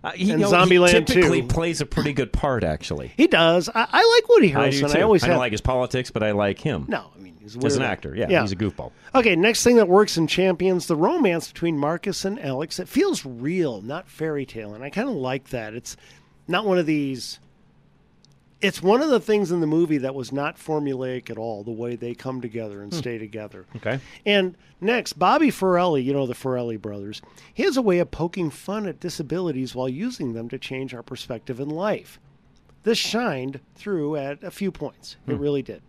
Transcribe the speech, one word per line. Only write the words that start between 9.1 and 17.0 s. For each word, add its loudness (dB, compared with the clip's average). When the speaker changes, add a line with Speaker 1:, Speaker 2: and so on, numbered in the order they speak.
Speaker 2:
Okay, 4
next 2
thing 6
that 8
works 4
in 2
Champions: 0
the 2
romance 0
between -2
Marcus -4
and -4
Alex. -6
It -10
feels 0
real, -2
not -10
fairy -6
tale, -12
and -14
I -12
kinda -4
like -4
that. -8
It's -14
not -2
one 2
of 0
these -4